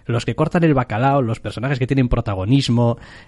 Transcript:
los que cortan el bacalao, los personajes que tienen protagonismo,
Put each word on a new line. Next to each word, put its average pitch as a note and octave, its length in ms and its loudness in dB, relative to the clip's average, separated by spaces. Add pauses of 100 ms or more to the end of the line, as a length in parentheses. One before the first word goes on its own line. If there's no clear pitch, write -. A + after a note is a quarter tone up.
los A#2 200 -2
que A#2 100 -4
cortan D#3+ 280 0
el D#3 100 4
bacalao, C3 480 0
los A2+ 200 -2
personajes A#2+ 360 -4
que B2 80 -2
tienen C3 240 2
protagonismo, A#2 880 0 (300)